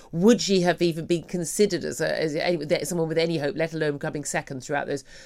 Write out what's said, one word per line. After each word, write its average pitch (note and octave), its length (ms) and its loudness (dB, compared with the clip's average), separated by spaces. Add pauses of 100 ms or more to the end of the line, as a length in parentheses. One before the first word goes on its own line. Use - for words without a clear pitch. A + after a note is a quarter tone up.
(120)
Would F#3 280 6
she F#3+ 220 2
have F3 180 2
even E3 260 0
been E3+ 180 0
considered F3+ 600 0
as D3+ 160 -4
a, D#3 220 0
as D#3 120 -2
a, E3 500 0
someone E3 240 -2
with D#3+ 100 -2
any E3 200 2
hope, C#3+ 180 -2
let D#3+ 180 -2
alone D3+ 240 -2
coming D3+ 260 -6
second C#3+ 380 -6
throughout C#3+ 240 -4
those, C#3+ 180 -6 (220)